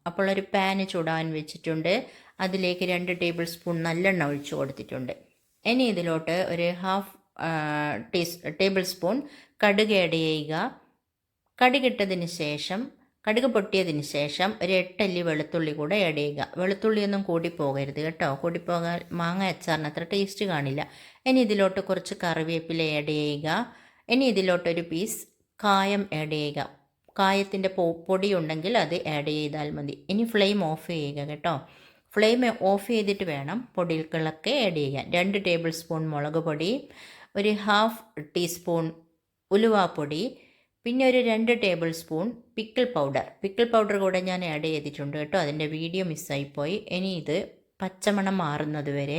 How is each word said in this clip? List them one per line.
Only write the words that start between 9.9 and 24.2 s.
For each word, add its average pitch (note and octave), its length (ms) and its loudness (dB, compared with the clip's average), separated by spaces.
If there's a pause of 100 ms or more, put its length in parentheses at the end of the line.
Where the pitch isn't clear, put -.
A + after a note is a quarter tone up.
ആഡ് E3 240 4
ചെയ്യുക. D#3 360 -2 (1040)
കടുകിട്ടതിന് G#3 720 2
ശേഷം, D3+ 500 -4 (440)
കടുക് A#3+ 240 2
പൊട്ടിയതിന് F#3 560 0
ശേഷം D3 540 0
ഒരു F3+ 140 0
എട്ടല്ലി F#3 500 0
വെളുത്തുള്ളി D#3 500 0
കൂടെ D3+ 300 0
ആഡ് D#3 160 0
ചെയ്യുക. D3 380 -2
വെളുത്തുള്ളിയൊന്നും G3+ 640 0
കൂടി E3+ 300 0
പോകരുത് C#3 500 -2
കേട്ടോ. D#3 320 -2
കൂടി E3+ 280 -4
പോകാൻ E3+ 360 -2 (140)
മാങ്ങ F3 360 -2
അച്ചാറിന് D#3 400 -2
അത്ര E3 180 -6
ടേസ്റ്റ് G3 400 -2
കാണില്ല. C#3+ 380 -2 (420)
ഇനി C4 160 6
ഇതിലോട്ട് G3 400 2
കുറച്ച് F#3 360 -4
കറിവേപ്പില E3 760 -2
ആഡ് D3+ 220 0
ചെയ്യുക. D3 340 0 (600)
ഇനി C4 180 4